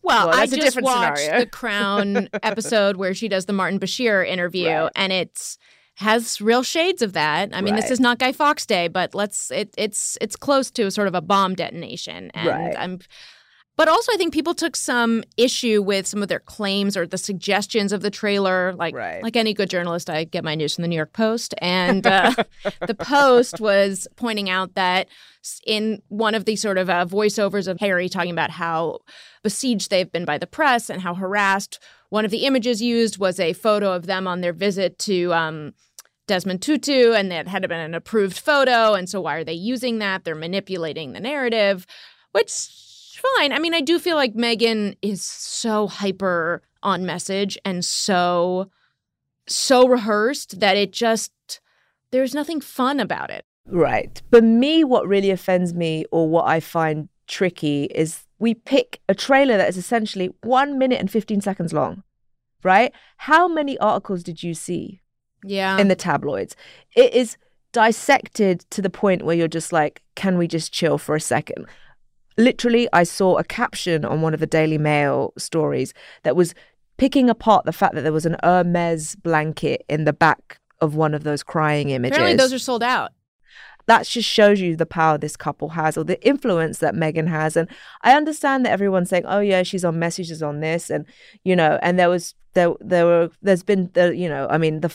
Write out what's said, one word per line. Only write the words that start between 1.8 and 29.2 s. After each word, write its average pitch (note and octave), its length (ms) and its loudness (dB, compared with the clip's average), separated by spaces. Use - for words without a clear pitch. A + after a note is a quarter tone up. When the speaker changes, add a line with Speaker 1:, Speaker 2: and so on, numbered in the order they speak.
Speaker 2:
<laughs> G3+ 80 -6
Speaker 1:
episode G#3 520 0
where F#3 180 -4
she A3 140 -6
does F#3+ 180 -2
the G3+ 80 -4
Martin F#3+ 260 -2
Bashir G3 460 0
interview, F3 440 -2
Speaker 2:
Right. D#3+ 260 0
Speaker 1:
and F#3+ 160 -2
it's - 460 -6
has A3 420 0
real A3+ 220 4
shades F4 380 -2
of G3+ 120 -2
that. D#3 400 0
I F#3 80 -6
mean, G3+ 140 0
this A3 100 -2
Speaker 2:
Right. B3+ 60 -4
Speaker 1:
is B3 100 2
not A#3+ 180 2
Guy C4 140 0
Fawkes D4+ 320 0
Day, F3 240 0
but E3+ 260 -4
let's, G3+ 360 -6
it, G3 260 -6
it's, - 420 -4
it's A3 160 -6
close C4+ 360 0
to G3 200 -2
sort G#3 160 -2
of F3+ 80 -2
a F3 60 -2
bomb F#3+ 340 0
detonation. F#2+ 800 -10
And - 160 -6
Speaker 2:
Right. - 280 -4
Speaker 1:
I'm, F3+ 220 -8
but D#4 100 4
also G#4 240 2
I G#4 60 0
think E4+ 160 -2
people D#4+ 200 -2
took E4 220 -4
some A#3 480 -2
issue A3+ 440 2
with G3 240 -2
some G3+ 160 -6
of G3 60 -4
their E3+ 140 -4
claims G3+ 560 -4
or F3 100 -4
the F#3+ 100 -8
suggestions G3+ 760 -2
of G3 80 -4
the G3+ 80 -4
trailer. F#3+ 640 -2
Like, E3+ 200 -6
Speaker 2:
Right. F#2 300 -8
Speaker 1:
like A3+ 140 -4
any A3 160 0
good F#3+ 160 -2
journalist, F3 400 -4
I D#3+ 160 -4
get E3 180 -8
my D#3 100 -4
news D#3 220 -4
from E3+ 60 -6
the E3+ 80 -2
New E3+ 80 -2
York D#3 160 -4
Post. A3+ 460 -2
And, F3+ 460 0
uh, G3 280 4
Speaker 2:
<laughs> - 220 -6
Speaker 1:
the A3+ 100 -4
Post B3+ 640 2
was G3 440 2
pointing G#3 320 -4
out F#3 260 -2
that F#3 320 0
s-, - 200 -14
in G#3+ 440 -2
one G#3+ 260 0
of G#3 80 -2
the G#3+ 140 -2
sort G3+ 200 -2
of, F#3 120 0
uh, F3+ 160 0
voiceovers G3+ 640 -2
of F3 100 -6
Harry F3+ 300 0
talking F3 220 -4
about D#3+ 200 -2
how E3 480 -4